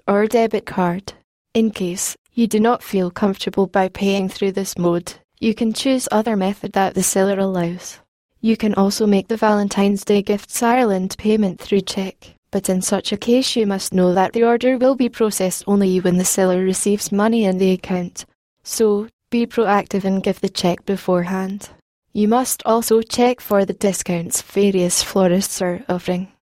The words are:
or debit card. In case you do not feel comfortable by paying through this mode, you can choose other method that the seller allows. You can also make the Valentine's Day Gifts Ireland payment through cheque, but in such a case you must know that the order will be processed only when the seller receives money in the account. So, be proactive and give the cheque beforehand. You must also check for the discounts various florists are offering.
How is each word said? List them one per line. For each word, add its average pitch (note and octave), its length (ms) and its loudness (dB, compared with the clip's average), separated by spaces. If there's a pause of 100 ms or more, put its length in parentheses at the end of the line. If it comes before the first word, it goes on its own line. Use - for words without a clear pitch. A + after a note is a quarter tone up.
or G3+ 180 2
debit A3+ 400 0
card. F3+ 480 -4 (400)
In A3+ 160 2
case F#3 480 -6 (160)
you A#3 140 2
do G#3+ 120 0
not A#3 220 2
feel F#3 300 -2
comfortable G3 560 -2
by F#3+ 220 0
paying G3 380 0
through F#3+ 260 -4
this G3 220 -6
mode, F3 380 -2 (260)
you A3+ 140 0
can A3 200 -2
choose C4 380 0
other A3+ 240 0
method G3 380 -4
that F#3+ 220 0
the F#3 80 0
seller G3 340 0
allows. F#3 600 -4 (400)
You A3 180 0
can G#3+ 160 0
also G3+ 320 2
make G3 220 2
the A3+ 100 -4
Valentine's G3+ 640 2
Day G3+ 200 2
Gifts - 400 -4
Ireland A3 560 2
payment G#3+ 400 0
through G3 220 0
cheque, - 520 -10 (180)
but G3 160 -2
in F#3 140 0
such - 320 -2
a G3+ 40 -2
case B3 380 0
you A3+ 100 2
must G3 280 -4
know F3+ 200 4
that F#3 200 2
the A#3 100 2
order A#3+ 340 2
will C4 180 4
be B3 120 2
processed G3+ 600 -2
only G3 340 2
when F3+ 160 2
the F3+ 80 0
seller F#3 360 2
receives F#3+ 480 0
money A3 360 2
in F#3 120 0
the F#3+ 140 4
account. F3+ 540 -4 (380)
So, G#3+ 440 0 (220)
be A#3 180 0
proactive G3+ 560 0
and F#3+ 180 0
give F#3+ 200 -2
the G3 80 -2
cheque - 360 -2
beforehand. F#3+ 840 -4 (420)
You G#3+ 160 0
must A#3+ 380 0
also A3+ 360 2
check B3 380 0
for G3+ 240 0
the F#3+ 100 -2
discounts F3+ 680 -2
various F#3+ 600 0
florists F#3+ 600 0
are F3+ 260 -4
offering. F3+ 560 -4